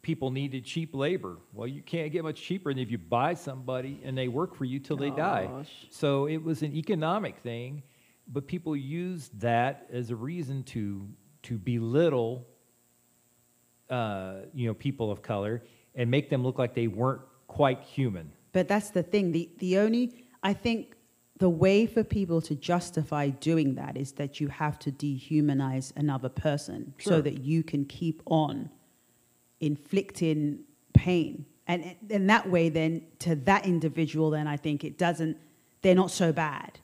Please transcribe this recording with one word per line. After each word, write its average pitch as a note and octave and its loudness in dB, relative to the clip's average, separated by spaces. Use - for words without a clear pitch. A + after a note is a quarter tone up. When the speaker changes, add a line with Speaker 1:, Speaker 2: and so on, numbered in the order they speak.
Speaker 1:
People C3+ -2
needed C3 -6
cheap E3 -6
labor. C3+ -2
Well, A2 -8
you C#3 -10
can't D#3 -4
get E3+ -4
much D#3+ -8
cheaper F3+ -4
than C3 -2
if A2 -6
you A#2 -2
buy A#2+ 0
somebody C3 -8
and C3 -4
they B2+ -2
work D#3 -4
for C3+ -6
you C3 -4
till C#3+ -4
they C#3 -2
die. E3 0
Speaker 2:
Gosh. C3+ -12
Speaker 1:
So C#3 0
it D#3 -4
was D#3+ -2
an D3 -4
economic D#3+ -2
thing, B2 -8
but C#3 -6
people E3 -4
used D3+ -6
that A#2+ 0
as A#2+ -6
a B2 -2
reason C3+ -6
to, G2+ -6
to A#2 -6
belittle, A#2+ 2
uh, G2 -4
you B2 -2
know, A2 0
people A#2 -2
of G2 -6
color G#2+ -2
and A#2+ 0
make C#3+ 2
them B2+ 0
look B2+ -2
like A#2+ 0
they A#2 0
weren't A#2 -2
quite C3+ 2
human. F#2+ -4
Speaker 2:
But F#3 2
that's G#3 0
the F3+ 2
thing. F3+ 2
The, E3+ 0
the F#3 2
only, A#3 2
I G3 2
think A3+ -2
the F#3 6
way F#3+ 6
for A3+ 2
people F3 2
to D#3 -2
justify D3 0
doing C#3+ 2
that - -8
is C#3 -6
that C#3 -8
you C#3+ -2
have D3+ -4
to C#3+ -4
dehumanize C3+ 0
another C3+ 0
person - -2
so - -2
Speaker 1:
Sure. D#3+ 6
Speaker 2:
that C#3 -2
you D#3 2
can C#3+ -2
keep D#3+ -6
on - 0
inflicting D#3 -2
pain. F3 2
And F3 -4
in G3 2
that G#3+ 6
way, E3 6
then, D#3+ 2
to E3 2
that G3 4
individual, D#3 2
then D3+ 0
I D3 -2
think D3 -2
it - -10
doesn't, E3 0
they're F#3 8
not F#3 6
so E3 2
bad. D3+ -4